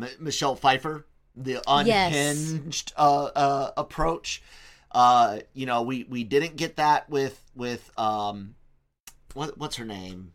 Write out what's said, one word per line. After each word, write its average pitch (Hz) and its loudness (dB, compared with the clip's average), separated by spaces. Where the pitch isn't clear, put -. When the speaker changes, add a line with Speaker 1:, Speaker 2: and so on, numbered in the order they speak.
Speaker 1:
M-, 127 -8
Michelle 143 -2
Pfeiffer, 147 0
the 123 -6
Speaker 2:
Yes. 156 2
Speaker 1:
unhinged, 160 -8
uh, 143 4
uh, 139 0
approach. 160 -4
Uh, 120 6
you 131 -8
know, 120 0
we, 123 -4
we 123 -8
didn't 151 0
get 160 -6
that 151 2
with, 135 -4
with, 120 -8
um, 104 -4
what, 147 -8
what's 147 -8
her 117 -10
name? 92 -12